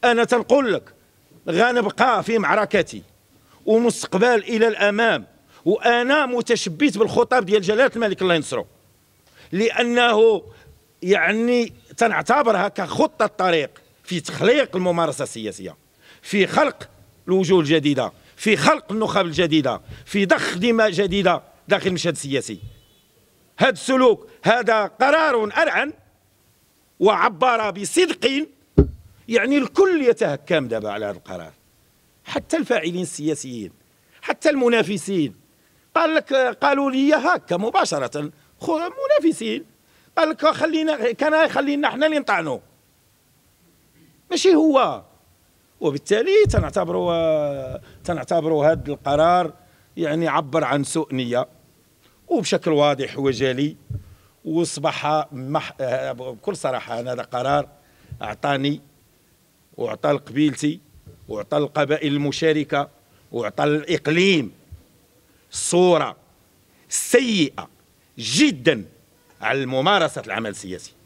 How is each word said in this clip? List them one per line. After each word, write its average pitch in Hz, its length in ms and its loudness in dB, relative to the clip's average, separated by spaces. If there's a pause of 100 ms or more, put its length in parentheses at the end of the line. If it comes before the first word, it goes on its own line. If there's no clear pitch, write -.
أنا 240 200 4
تنقول 240 500 2
لك - 200 -8 (560)
غنبقى 226 720 2
في 226 140 -2
معركتي 185 680 0 (600)
ومستقبل 220 600 2
إلى 226 420 2
الأمام، 208 580 0 (400)
وأنا 240 600 2
متشبث 233 720 -2
بالخطاب 233 480 0
ديال 202 160 2
جلالة 214 340 2
الملك 214 260 -2
الله 180 140 2
ينصرو، 131 320 -4 (840)
لأنه 226 920 2 (580)
يعني 214 720 2 (240)
تنعتبرها 214 720 2
كخطة 208 600 -2
طريق 175 540 -2 (220)
في 180 160 -6
تخليق 220 560 0
الممارسة 170 480 -2
السياسية، 98 520 -10 (460)
في 196 260 0
خلق 277 420 0 (380)
الوجوه 180 320 4
الجديدة، 143 520 0 (240)
في 214 220 0
خلق 262 340 2
النخب 208 340 0
الجديدة، 151 560 0 (240)
في 202 200 0
ضخ 185 320 0
دماء 220 320 2
جديدة 180 520 0 (260)
داخل 196 200 0
المشهد 175 260 -2
السياسي. 131 460 -6 (1000)
هذا 269 120 4
السلوك، 254 600 2 (140)
هذا 220 420 2
قرار 277 580 2
أرعن 269 500 -2 (1040)
وعبر 208 720 2
بصدق، 277 760 -2 (800)
يعني 240 300 2
الكل 339 440 2
يتهكم 170 680 0
دابا 107 240 -4
على 104 140 -6
هذا 101 120 -6
القرار، 87 340 -16 (760)
حتى - 320 -6
الفاعلين 180 440 -2
السياسيين، 143 720 -6 (500)
حتى - 280 -2
المنافسين. 202 840 0 (600)
قال 320 200 0
لك، 302 180 -2
قالوا 269 580 0
لي 277 220 2
هكا 294 440 0
مباشرة، 156 760 -2 (280)
خو-، 320 200 -2
منافسين، 349 840 -2 (520)
قال 320 120 2
لك - 160 -4
خلينا، 311 640 0
كان 311 340 2
يخلينا 285 420 -2
احنا 262 180 -2
اللي 311 140 0
نطعنوا، 170 400 -2 (1700)
ماشي 349 240 4
هو. 262 480 2 (760)
وبالتالي 226 720 2
تنعتبروا، 165 1300 -2 (260)
تنعتبروا 156 600 0
هذا 160 220 2
القرار 151 680 2 (440)
يعني 165 300 -2
عبر 151 360 0
عن 139 200 0
سوء 151 300 -4
نية 123 340 -2 (800)
وبشكل 185 440 0
واضح 143 480 0
وجلي، 135 560 -2 (720)
وصبح 156 840 -2
مح-، 139 500 -8 (300)
بكل 127 460 -10
صراحة 120 420 -6
أنا 123 140 -8
هذا 123 80 -8
قرار 131 480 -4 (520)
أعطاني 139 600 -4 (960)
وأعطى 113 340 -4
لقبيلتي 147 680 -2 (480)
وأعطى 104 300 -6
القبائل 147 560 -2
المشاركة 147 760 -2 (420)
وأعطى 117 320 -6
الإقليم 151 880 0 (1000)
صورة 170 640 0 (720)
سيئة 208 800 0 (500)
جدا 131 640 0 (560)
على 131 240 -2
ممارسة 139 600 0
العمل 107 220 -6
السياسي. 92 440 -12 (120)